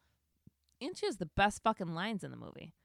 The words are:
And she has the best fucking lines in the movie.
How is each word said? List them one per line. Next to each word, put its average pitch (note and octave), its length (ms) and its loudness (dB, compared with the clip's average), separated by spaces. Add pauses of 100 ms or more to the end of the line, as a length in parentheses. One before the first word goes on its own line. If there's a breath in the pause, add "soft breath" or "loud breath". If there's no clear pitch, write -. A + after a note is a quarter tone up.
(800)
And E4 160 -4
she - 100 -2
has C#4 120 0
the F3 80 -2
best G3+ 360 4
fucking G3 320 2
lines G3 300 -2
in C3+ 60 -8
the B2 80 -10
movie. - 340 -14 (120)